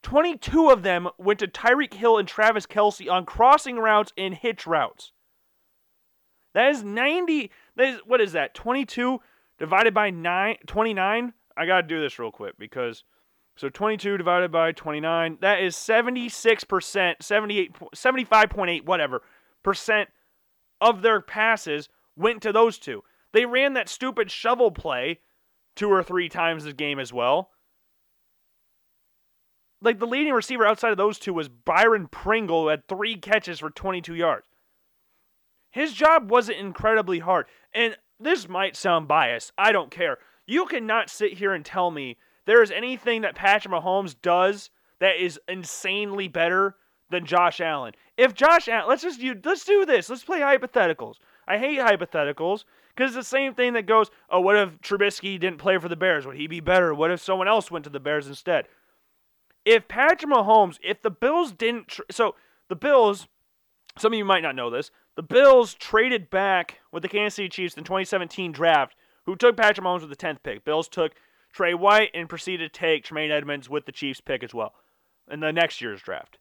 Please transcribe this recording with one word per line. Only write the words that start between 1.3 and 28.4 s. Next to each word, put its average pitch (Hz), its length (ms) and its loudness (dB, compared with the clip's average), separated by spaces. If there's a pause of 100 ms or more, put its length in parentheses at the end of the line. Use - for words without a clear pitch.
to 214 80 -4
Tyreek 247 480 0
Hill 220 240 4
and 202 100 -2
Travis 214 380 2
Kelce 208 440 0
on 185 140 0
crossing 254 520 4
routes 214 420 2
and 190 160 -6
hitch 220 320 -6
routes. 156 460 -4 (1400)
That 247 160 4
is 262 120 -4
ninety, 277 680 -2 (260)
that 262 120 2
is, 240 160 -8
what 240 160 2
is 196 120 0
that, 151 220 -4
twenty-two 247 680 -4 (380)
divided 190 360 2
by 208 160 0
nine, 180 460 -4 (100)
twenty-nine? 220 680 -2 (220)
I 165 100 -4
gotta 180 200 0
do 160 140 -4
this 143 180 -6
real 113 140 -8
quick 98 260 -14
because, 117 460 -10 (520)
so 139 120 -8
twenty-two 202 480 -4
divided 175 340 0
by 165 220 0
twenty-nine, 160 680 -4
that 190 200 2
is 185 160 -4
seventy-six 233 880 0
percent, 185 580 -2
seventy-eight, 208 540 -2 (180)
seventy-five 233 560 2
point 190 200 -4
eight, 147 160 -6
whatever, 147 360 -2 (400)
percent 202 460 0 (720)
of 208 220 2
their 220 180 2
passes 214 680 -4 (280)
went 214 260 -2
to 220 100 -4
those 220 260 4
two. 110 260 -12 (280)
They 233 140 4
ran 262 280 0
that 240 140 -4
stupid 233 420 -6
shovel 240 420 0
play 147 480 -6 (560)
two 208 160 0
or 190 100 4
three 175 260 -4
times 165 360 -2
this 147 80 -12
game 143 260 -6
as 123 140 -10
well. 127 380 0 (2250)